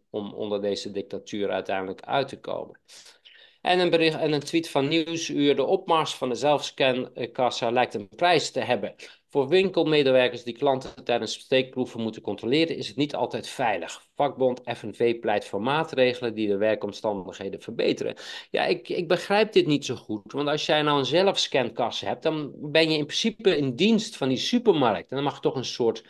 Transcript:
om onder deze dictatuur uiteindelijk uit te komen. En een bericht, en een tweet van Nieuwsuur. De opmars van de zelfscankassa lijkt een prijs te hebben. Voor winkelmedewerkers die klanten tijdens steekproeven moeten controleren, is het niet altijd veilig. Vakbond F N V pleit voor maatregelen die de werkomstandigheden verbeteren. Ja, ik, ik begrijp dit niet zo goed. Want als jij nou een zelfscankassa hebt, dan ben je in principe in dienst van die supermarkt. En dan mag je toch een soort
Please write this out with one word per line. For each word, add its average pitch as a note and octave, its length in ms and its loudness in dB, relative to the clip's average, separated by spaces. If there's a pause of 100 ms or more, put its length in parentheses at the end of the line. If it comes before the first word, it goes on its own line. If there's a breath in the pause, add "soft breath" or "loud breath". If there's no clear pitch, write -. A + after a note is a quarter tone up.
(100)
om G#2 220 -8
onder G#2 280 -4
deze G2+ 300 -4
dictatuur G2 600 -6
uiteindelijk F#2+ 500 -4
uit C3 280 -2
te - 120 -14
komen. - 400 -10 (800 soft breath)
En F3+ 180 2
een F3 120 2
bericht, D#3+ 280 4
en D3+ 140 0
een C#3+ 80 0
tweet D#3+ 280 -2
van C#3 200 0
Nieuwsuur. D#3 680 0
De C3+ 80 2
opmars D#3+ 500 0
van C3 140 -6
de A#2+ 60 -2
zelfscankassa B2+ 1400 0
lijkt A#2+ 240 2
een G#2 140 -6
prijs E3+ 420 2
te C3 100 -2
hebben. G#2+ 340 -2 (340 loud breath)
Voor C3+ 200 0
winkelmedewerkers D3 960 4
die A#2 120 -8
klanten C3 480 -2
tijdens A#2 280 0
steekproeven C3 680 -2
moeten A2 220 -6
controleren, C3+ 540 0
is - 120 -8
het G2+ 80 -12
niet C#3+ 180 -2
altijd A#2 340 -4
veilig. - 640 -4
Vakbond B2+ 460 0
F - 220 -8
N G#2 100 -10
V A#2 280 2
pleit G#2 240 0
voor G2+ 180 -6
maatregelen B2+ 720 0
die G#2+ 140 -2
de G2+ 80 2
werkomstandigheden G2 1040 -4
verbeteren. - 540 -2 (360 loud breath)
Ja, - 140 0
ik, - 240 -2
ik F3 200 -4
begrijp G3+ 440 2
dit F3+ 140 4
niet D3 180 2
zo B2 100 -4
goed. - 380 -8
Want C#3+ 160 -2
als D3+ 180 -2
jij D3+ 160 4
nou D3 160 4
een C3+ 60 2
zelfscankassa B2+ 1040 0
hebt, G#2+ 160 -4
dan D#3 320 -2
ben D#3 360 2
je D#3 80 2
in D3 80 -2
principe G3 500 0
in C3+ 200 0
dienst G#3 400 2
van C3+ 120 0
die C3 80 2
supermarkt. D3 720 2
En C3 60 -6
dan C#3+ 80 -2
mag C#3 100 -2
je - 60 -16
toch C3+ 160 0
een B2 80 -4
soort A2+ 460 0